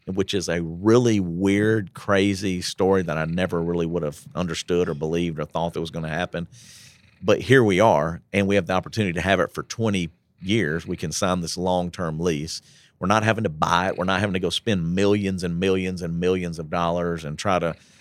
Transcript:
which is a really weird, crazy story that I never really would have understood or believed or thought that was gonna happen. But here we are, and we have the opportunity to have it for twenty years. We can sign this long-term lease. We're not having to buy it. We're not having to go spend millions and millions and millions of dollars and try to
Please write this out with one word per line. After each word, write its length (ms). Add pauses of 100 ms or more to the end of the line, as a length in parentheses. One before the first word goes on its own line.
which 280
is 140
a 140
really 580
weird, 720
crazy 680
story 400
that 160
I 80
never 360
really 240
would 160
have 180 (140)
understood 540
or 60
believed 440
or 60
thought 300
that 60
was 100
gonna 180
happen. 380 (760)
But 200
here 220
we 160
are, 400 (140)
and 120
we 100
have 100
the 80
opportunity 400
to 80
have 180
it 140
for 80
twenty 480 (320)
years. 440
We 120
can 120
sign 300
this 160
long-term 640
lease. 400 (380)
We're 80
not 180
having 200
to 60
buy 380
it. 80
We're 80
not 160
having 140
to 60
go 100
spend 440
millions 480
and 160
millions 440
and 180
millions 380
of 120
dollars 540
and 140
try 220
to 140 (260)